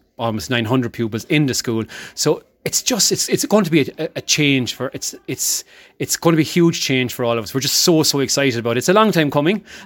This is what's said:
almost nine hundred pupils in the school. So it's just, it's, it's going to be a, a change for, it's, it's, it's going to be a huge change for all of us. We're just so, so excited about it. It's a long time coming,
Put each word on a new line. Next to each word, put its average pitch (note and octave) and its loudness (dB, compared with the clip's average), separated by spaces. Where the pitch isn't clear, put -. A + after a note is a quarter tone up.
almost A#2 -4
nine A#2+ 0
hundred A#2+ 0
pupils A2+ -6
in D3+ 2
the A#2+ -2
school. A2+ -2
So - -2
it's - -4
just, G#3+ 0
it's, - -2
it's - 0
going G#3 4
to D3+ -4
be C#3+ 2
a, D#3+ -6
a - -8
change C#3 0
for, B2+ -6
it's, - -8
it's, - -4
it's - -4
going - 2
to D#3+ 4
be D#3 4
a - 0
huge E3+ 2
change C3 0
for B2 -4
all A#2 0
of A2+ -4
us. G2 -12
We're C3+ 0
just C3+ 0
so, D#3+ 4
so C#3 0
excited C3 0
about A#2 0
it. - -
It's B2+ -2
a F3+ 4
long G#3+ 6
time D#3 2
coming, D#3 0